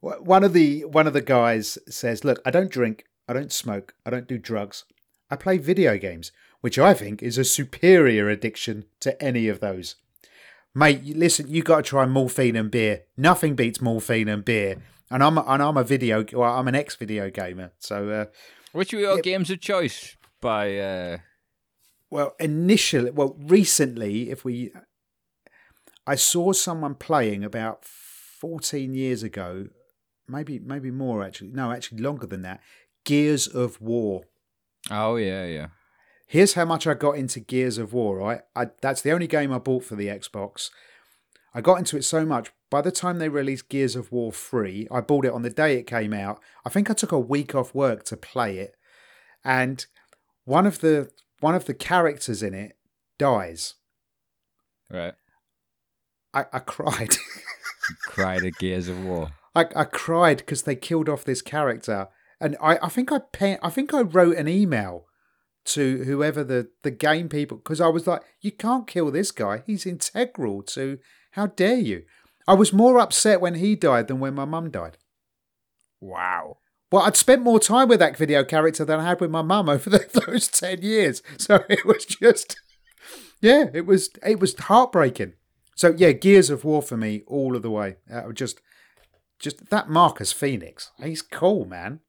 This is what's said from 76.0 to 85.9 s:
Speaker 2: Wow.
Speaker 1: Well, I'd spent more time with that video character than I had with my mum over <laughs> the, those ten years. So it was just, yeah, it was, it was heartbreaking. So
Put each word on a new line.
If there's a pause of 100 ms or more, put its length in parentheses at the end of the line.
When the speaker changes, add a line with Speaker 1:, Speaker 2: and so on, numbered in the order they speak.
Speaker 2:
Wow. (320)
Speaker 1:
Well,
I'd
spent
more
time
with
that
video
character
than
I
had
with
my
mum
over
<laughs>
the,
those
ten
years. (140)
So
it
was
just, (840)
yeah,
it
was, (160)
it
was
heartbreaking. (400)
So